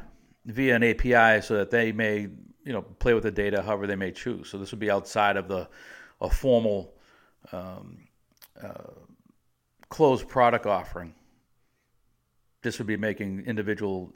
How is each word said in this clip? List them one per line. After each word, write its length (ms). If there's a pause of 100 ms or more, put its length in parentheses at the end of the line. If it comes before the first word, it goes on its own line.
(460)
via 280
an 100
A 100
P 200
I 280
so 160
that 120
they 220
may, 300 (420)
you 100
know, 80
play 320
with 100
the 80
data 300
however 240
they 100
may 140
choose. 400
So 80
this 140
would 80
be 100
outside 480
of 100
the, 200 (540)
a 80
formal, 680 (560)
um, 560 (540)
uh, 320 (960)
closed 380
product 380
offering. 480 (1500)
This 160
would 80
be 100
making 480
individual, 720